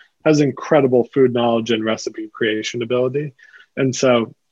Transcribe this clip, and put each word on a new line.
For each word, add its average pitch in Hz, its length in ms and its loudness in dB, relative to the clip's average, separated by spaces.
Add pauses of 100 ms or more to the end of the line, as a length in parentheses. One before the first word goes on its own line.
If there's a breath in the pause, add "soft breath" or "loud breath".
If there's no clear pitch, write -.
(260 soft breath)
has 151 160 4
incredible 131 640 2 (100)
food 127 200 4
knowledge 117 360 0
and 110 160 -2
recipe 110 480 -6
creation 107 480 -4
ability. 127 520 -4 (440 soft breath)
And 131 180 0
so 120 380 2 (180)